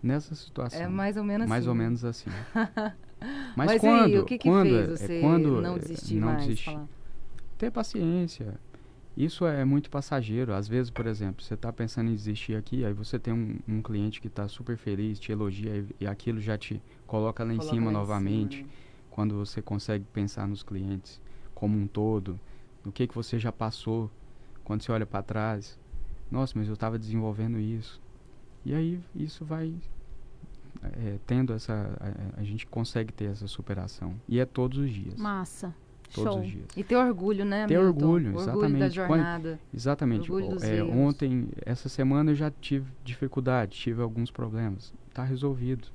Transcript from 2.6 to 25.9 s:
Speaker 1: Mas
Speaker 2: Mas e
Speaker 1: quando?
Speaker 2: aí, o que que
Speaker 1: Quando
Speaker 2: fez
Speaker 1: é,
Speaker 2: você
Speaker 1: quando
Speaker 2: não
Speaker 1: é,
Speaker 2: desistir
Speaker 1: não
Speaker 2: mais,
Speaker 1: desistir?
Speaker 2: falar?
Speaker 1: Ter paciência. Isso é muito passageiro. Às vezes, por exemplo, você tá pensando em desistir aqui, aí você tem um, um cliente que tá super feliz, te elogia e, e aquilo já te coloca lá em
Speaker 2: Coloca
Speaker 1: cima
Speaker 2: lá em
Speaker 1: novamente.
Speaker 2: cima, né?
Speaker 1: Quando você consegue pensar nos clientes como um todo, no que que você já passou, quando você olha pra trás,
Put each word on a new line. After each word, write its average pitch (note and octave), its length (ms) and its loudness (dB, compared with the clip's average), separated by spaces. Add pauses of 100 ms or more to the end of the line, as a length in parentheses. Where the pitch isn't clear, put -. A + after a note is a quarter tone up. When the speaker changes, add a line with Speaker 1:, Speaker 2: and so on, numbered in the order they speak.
Speaker 1:
Mas C#3 120 4
Speaker 2:
Mas G#3 80 6
e A3 40 6
Speaker 1:
quando? A3+ 260 10
Speaker 2:
aí, F3+ 140 8
o G3 60 4
que B3 140 -2
que - 100 6
Speaker 1:
Quando F#3 200 10
Speaker 2:
fez G#2+ 200 6
Speaker 1:
é, - 80 -2 (100)
Speaker 2:
você - 140 2
Speaker 1:
quando D3+ 400 8
Speaker 2:
não - 140 0
Speaker 1:
é, - 40 -2
Speaker 2:
desistir D3+ 360 -4
Speaker 1:
não G#2+ 140 4
Speaker 2:
mais, A#2 140 4
Speaker 1:
desistir? A#2 280 2
Speaker 2:
falar? D3+ 160 -6 (680)
Speaker 1:
Ter A#3 120 0
paciência. F3 840 -2 (600)
Isso E3 300 0
é C#3+ 180 2
muito C#3+ 280 4
passageiro. A#2+ 640 0
Às G2 120 -2
vezes, A#2+ 220 0
por A#2+ 160 -4
exemplo, G#2 380 -2
você - 120 -4
tá A#2 160 -4
pensando A2+ 380 -2
em A2+ 60 2
desistir G#2 400 -4
aqui, B2 280 -2
aí G#2 100 0
você G#2+ 260 -4
tem - 120 -2
um, A2+ 360 0
um G#2+ 140 0
cliente G#2+ 380 0
que - 100 -8
tá G2+ 180 -4
super A#2 280 -6
feliz, G#2+ 440 -2
te - 120 -6
elogia G#2 460 -2
e, G2+ 260 -6
e G#2 40 -2
aquilo A2 320 -2
já G#2+ 180 -2
te G#2+ 240 -6 (240)
coloca A2 380 0
lá A2+ 100 0
em A2+ 40 0
Speaker 2:
Coloca A2 180 0
Speaker 1:
cima A#2 120 4
Speaker 2:
lá G#2+ 40 2
em - 20 2
Speaker 1:
novamente. G2+ 640 2
Speaker 2:
cima, - 120 -10
né? - 40 -14 (380)
Speaker 1:
Quando G#2+ 240 0
você G#2 260 -4
consegue G#2 500 -2
pensar G2+ 360 -2
nos G2+ 160 -4
clientes F#2+ 580 -6 (320)
como G#2 240 2
um G2+ 80 2
todo, G2+ 540 0 (440)
no G2 80 -8
que B2 140 0
que - 80 -6
você A#2 240 -4
já A2+ 140 0
passou, A2 580 -2 (540)
quando G#2+ 180 -2
você - 100 -4
olha A2 140 2
pra G2+ 160 -4
trás, G#2+ 560 -4 (540)